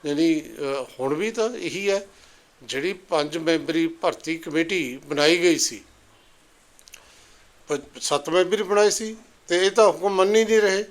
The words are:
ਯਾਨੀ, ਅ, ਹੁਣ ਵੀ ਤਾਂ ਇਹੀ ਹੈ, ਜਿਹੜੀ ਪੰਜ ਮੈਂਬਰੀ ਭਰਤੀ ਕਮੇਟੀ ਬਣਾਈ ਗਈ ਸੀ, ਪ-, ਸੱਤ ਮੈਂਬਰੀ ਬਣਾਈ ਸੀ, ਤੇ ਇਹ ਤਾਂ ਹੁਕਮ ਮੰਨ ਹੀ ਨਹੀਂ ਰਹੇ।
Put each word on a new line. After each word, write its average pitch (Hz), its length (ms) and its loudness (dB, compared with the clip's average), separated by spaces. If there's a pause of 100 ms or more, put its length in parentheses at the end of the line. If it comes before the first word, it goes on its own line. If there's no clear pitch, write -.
ਯਾਨੀ, 156 340 0
ਅ, 139 440 -6 (160)
ਹੁਣ 135 140 -2
ਵੀ 196 160 -2
ਤਾਂ 226 200 -2
ਇਹੀ 196 400 -6
ਹੈ, 196 160 -2 (560)
ਜਿਹੜੀ 135 300 -6
ਪੰਜ 160 460 -4
ਮੈਂਬਰੀ 165 480 -2
ਭਰਤੀ 160 520 -4
ਕਮੇਟੀ 160 580 -4
ਬਣਾਈ 147 420 2
ਗਈ 170 200 2
ਸੀ, - 260 -6 (1800)
ਪ-, - 320 -8
ਸੱਤ - 280 -2
ਮੈਂਬਰੀ 180 340 2
ਬਣਾਈ 208 280 4
ਸੀ, 220 260 -6 (320)
ਤੇ 180 180 2
ਇਹ 196 40 4
ਤਾਂ 214 160 6
ਹੁਕਮ 180 220 2
ਮੰਨ 196 280 2
ਹੀ 226 80 6
ਨਹੀਂ 220 160 4
ਰਹੇ। 202 300 2